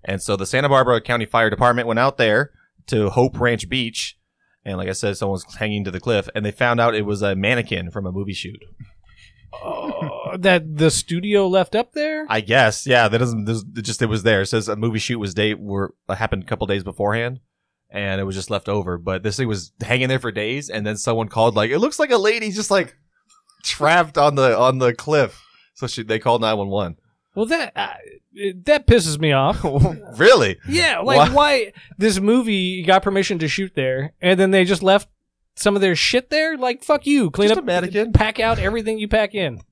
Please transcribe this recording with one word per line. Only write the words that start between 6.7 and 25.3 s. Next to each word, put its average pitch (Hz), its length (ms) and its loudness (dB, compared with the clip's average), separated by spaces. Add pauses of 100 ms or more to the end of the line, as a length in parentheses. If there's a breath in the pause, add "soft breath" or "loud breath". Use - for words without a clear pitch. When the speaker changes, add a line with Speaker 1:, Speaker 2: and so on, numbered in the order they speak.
Speaker 1:
out 117 140 2
it 107 120 -2
was 101 160 -4
a 98 120 0
mannequin 101 560 -2
from 98 160 -8
a 90 60 -8
movie 98 220 -8
shoot. - 280 -14 (880 soft breath)
Speaker 2:
Oh, - 880 -10
that 170 380 0
the 156 140 4
studio 196 560 0
left 185 300 0
up 233 160 -2
there? 311 360 -4
Speaker 1:
I 110 120 0
guess, 110 460 2
yeah. 120 220 4
That 113 100 2
doesn't. 117 260 -2
This, 110 200 -4 (120)
it 110 60 -8
just, 107 200 -4
it 120 40 2
was 107 180 -2
there. 107 180 4
It 98 40 -2
says 110 220 -2
a 107 80 -2
movie 110 220 -2
shoot 120 200 -6
was 101 140 -6
day 107 220 0
were, 98 400 -6 (140)
happened 95 340 -4
a - 40 -14
couple 110 200 -6
days 98 160 -2
beforehand, 113 580 -4 (480)
and 98 320 -6
it 98 40 -4
was 95 100 -6
just 95 160 -8
left 101 180 -4
over. 92 300 -4
But 95 240 -6
this 104 140 -4
thing 131 100 -2
was 101 340 -6
hanging 123 280 -2
there 131 100 0
for 123 140 -6
days, 113 360 -6
and 104 180 -6
then 104 100 -4
someone 113 320 -2
called, 113 260 2
like, 107 160 0
"It 147 80 0
looks 254 220 -2
like 294 100 0
a 240 80 4
lady 214 320 0
just, 208 200 -6
like, 185 260 0 (680)
trapped 156 560 2
on 143 160 4
the, 131 240 4
on 131 200 4
the 123 140 2
cliff." 143 480 0 (340 soft breath)